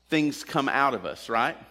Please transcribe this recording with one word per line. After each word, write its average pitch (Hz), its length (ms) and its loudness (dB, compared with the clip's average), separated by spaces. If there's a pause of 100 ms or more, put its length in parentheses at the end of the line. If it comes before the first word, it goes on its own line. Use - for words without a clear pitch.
things 151 360 0
come 139 240 0
out 135 260 2
of 90 120 -8
us, - 220 -10
right? 120 280 0 (140)